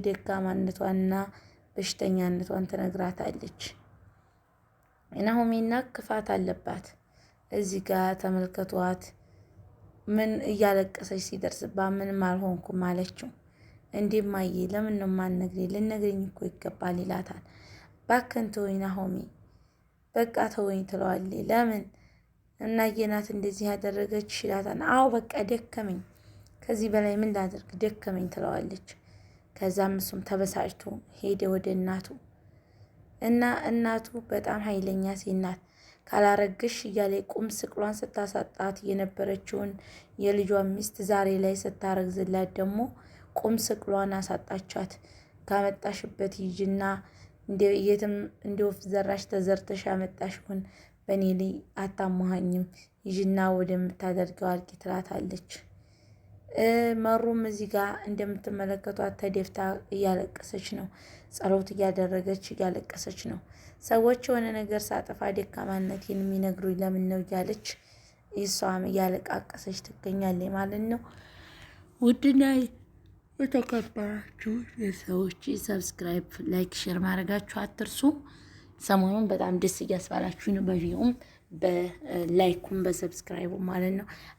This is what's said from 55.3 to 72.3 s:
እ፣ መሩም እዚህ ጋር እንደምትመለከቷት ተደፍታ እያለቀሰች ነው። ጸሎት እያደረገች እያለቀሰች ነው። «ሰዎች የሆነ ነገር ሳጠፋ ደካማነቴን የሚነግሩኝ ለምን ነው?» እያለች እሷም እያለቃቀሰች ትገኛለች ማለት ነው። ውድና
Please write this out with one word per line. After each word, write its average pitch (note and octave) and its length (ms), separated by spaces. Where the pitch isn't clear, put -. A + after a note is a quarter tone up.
እ፣ A3+ 100
መሩም A3+ 460
እዚህ G#3 260
ጋር G3+ 220
እንደምትመለከቷት G3+ 1120
ተደፍታ F#3+ 420
እያለቀሰች F#3+ 840
ነው። G3 140
ጸሎት F#3+ 380
እያደረገች F#3+ 800
እያለቀሰች F#3 760
ነው። A3+ 140
«ሰዎች A#3+ 400
የሆነ A#3+ 280
ነገር G#3+ 300
ሳጠፋ - 380
ደካማነቴን F#3+ 880
የሚነግሩኝ F#3+ 580
ለምን F#3+ 280
ነው?» F#3 160
እያለች F#3 440
እሷም G3 540
እያለቃቀሰች F#3+ 1000
ትገኛለች F#3+ 680
ማለት G3 320
ነው። A#3 180
ውድና B3+ 400